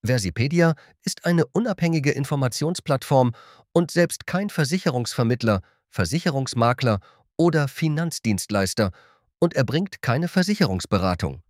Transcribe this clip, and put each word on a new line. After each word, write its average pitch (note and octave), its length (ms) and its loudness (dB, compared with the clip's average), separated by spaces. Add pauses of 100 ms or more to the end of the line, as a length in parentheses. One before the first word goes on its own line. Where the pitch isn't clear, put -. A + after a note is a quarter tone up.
Versipedia B2+ 680 2 (280)
ist - 220 -8
eine E3+ 220 2
unabhängige E3+ 640 0
Informationsplattform C3+ 1200 0 (400)
und E3+ 180 2
selbst - 360 0
kein G3 240 -4
Versicherungsvermittler, B2 1080 0 (280)
Versicherungsmakler B2 1080 0 (380)
oder D#3 320 2
Finanzdienstleister A2 1200 -2 (480)
und E3+ 160 0
erbringt C#3 480 -2
keine D3+ 260 0
Versicherungsberatung. F#2 1200 -2